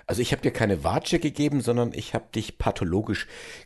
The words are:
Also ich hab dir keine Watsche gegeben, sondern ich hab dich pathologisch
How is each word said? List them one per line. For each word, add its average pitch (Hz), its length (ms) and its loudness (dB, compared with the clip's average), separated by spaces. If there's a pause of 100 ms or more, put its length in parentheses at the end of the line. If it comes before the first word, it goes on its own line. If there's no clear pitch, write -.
Also 117 160 0
ich 120 100 0
hab 156 80 0
dir 143 100 2
keine 98 320 2
Watsche 127 360 2
gegeben, 143 420 0
sondern 120 320 2
ich - 220 -8
hab - 180 -4
dich - 240 -4
pathologisch 98 680 0 (400)